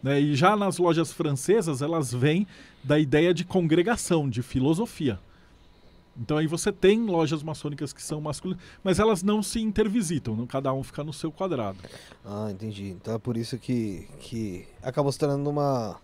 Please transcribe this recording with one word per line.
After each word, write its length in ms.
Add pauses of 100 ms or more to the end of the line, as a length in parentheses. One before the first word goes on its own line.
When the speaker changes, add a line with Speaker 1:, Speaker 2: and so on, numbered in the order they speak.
Speaker 1:
Né? 200
E 140
já 200
nas 240
lojas 340
francesas, 720
elas 280
vêm 360 (360)
da 140
ideia 360
de 120
congregação, 800
de 140
filosofia. 760 (1000)
Então 200
aí 100
você 240
tem 340
lojas 380
maçônicas 480
que 100
são 200
masculinas, 420 (180)
mas 180
elas 220
não 220
se 160
intervisitam, 760
não, 140
cada 240
um 100
fica 220
no 80
seu 180
quadrado. 480 (480)
Speaker 2:
Ah, 240
entendi. 420
Então 240
é 40
por 160
isso 220
que, 500 (140)
que 440 (160)
acabou 300
se 80
tornando 300
uma 540